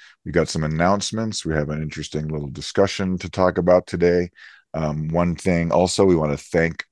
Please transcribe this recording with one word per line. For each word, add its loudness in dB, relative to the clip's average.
We -8
got 2
some -4
announcements. -2
We -2
have 0
an -6
interesting -8
little -6
discussion -2
to -10
talk 2
about 4
today. 0
Um, -4
one 0
thing 0
also, 4
we 6
want 0
to -8
thank -2